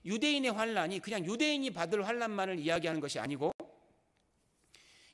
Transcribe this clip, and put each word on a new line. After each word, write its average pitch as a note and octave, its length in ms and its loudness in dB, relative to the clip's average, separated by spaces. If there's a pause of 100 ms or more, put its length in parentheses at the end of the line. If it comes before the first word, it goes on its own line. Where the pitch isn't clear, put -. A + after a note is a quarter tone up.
유대인의 C4 460 2
환란이 G3+ 480 0
그냥 G#3 260 -4
유대인이 C4+ 460 2
받을 F3 360 0
환란만을 G#3 520 0
이야기하는 D#3+ 420 0
것이 C3+ 180 -4
아니고, C3+ 320 0 (1600)